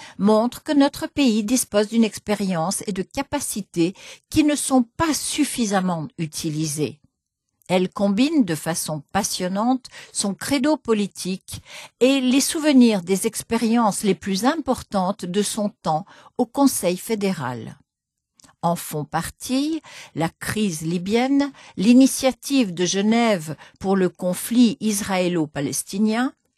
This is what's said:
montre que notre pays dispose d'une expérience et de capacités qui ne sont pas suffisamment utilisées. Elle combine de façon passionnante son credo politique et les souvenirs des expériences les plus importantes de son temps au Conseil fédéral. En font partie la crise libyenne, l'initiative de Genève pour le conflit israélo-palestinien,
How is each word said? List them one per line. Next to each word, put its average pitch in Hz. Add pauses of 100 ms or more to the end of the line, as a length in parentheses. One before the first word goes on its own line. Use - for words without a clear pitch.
(160)
montre 214
que 311
notre 285
pays 226
dispose 214
d'une 226
expérience 196
et 208
de 185
capacités 208 (360)
qui 311
ne 294
sont 262 (120)
pas 320
suffisamment 190
utilisées. 151 (720)
Elle 185
combine 240
de 170
façon 156 (100)
passionnante 202 (280)
son 202
credo 285
politique - (400)
et 269
les 254
souvenirs 254
des 190
expériences 226
les 196
plus 196
importantes 208
de 190
son 208 (140)
temps 160 (320)
au 247
Conseil 214
fédéral. 160 (840)
En 170
font 151
partie 269 (320)
la 165
crise 196
libyenne, 233 (240)
l'initiative 254
de 175
Genève 196 (220)
pour 196
le 185
conflit 196
israélo-palestinien, 202 (240)